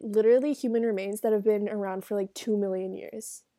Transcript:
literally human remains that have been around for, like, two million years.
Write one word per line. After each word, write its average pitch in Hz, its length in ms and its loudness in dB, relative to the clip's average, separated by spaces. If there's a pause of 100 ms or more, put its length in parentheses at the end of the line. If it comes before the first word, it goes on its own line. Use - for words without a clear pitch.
literally 233 520 4
human 233 320 0
remains 202 380 -2
that 220 100 2
have 208 100 2
been 208 260 2
around 196 360 -4
for, 214 100 -6
like, 196 200 -4
two 214 220 -2
million 190 360 -2
years. - 500 -12 (160)